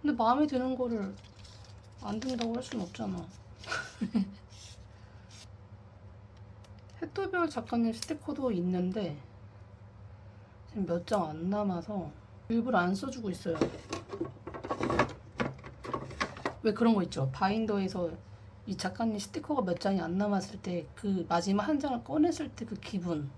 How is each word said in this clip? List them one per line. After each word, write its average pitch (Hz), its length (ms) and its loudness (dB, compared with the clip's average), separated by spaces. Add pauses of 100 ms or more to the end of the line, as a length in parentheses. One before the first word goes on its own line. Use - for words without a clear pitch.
근데 294 160 2
마음에 247 300 6
드는 262 280 2
거를 226 400 0 (840)
안 208 180 -4
든다고 233 380 0
할 254 60 -4
순 247 180 -4
없잖아. 185 420 -4 (760)
<laughs> 196 400 0 (2500)
햇돌별 359 480 2
작가님 233 420 2
스티커도 285 600 -2
있는데 180 680 2 (1500)
지금 190 160 0
몇 170 180 0
장 185 240 2
안 165 220 -2
남아서 190 600 0 (380)
일부러 233 300 4
안 180 160 4
써주고 247 360 -4
있어요. 170 280 -2 (3000)
왜 214 100 6
그런 226 220 8
거 196 80 6
있죠? 143 300 2
바인더에서 196 760 4 (560)
이 185 100 -2
작가님 214 420 0
스티커가 277 440 0
몇 180 180 2
장이 196 200 4
안 165 160 0
남았을 202 460 0
때 175 320 -2
그 190 340 0
마지막 196 380 4
한 302 140 4
장을 254 240 0
꺼냈을 311 460 4
때 - 160 -8
그 214 100 -6
기분. 170 600 -2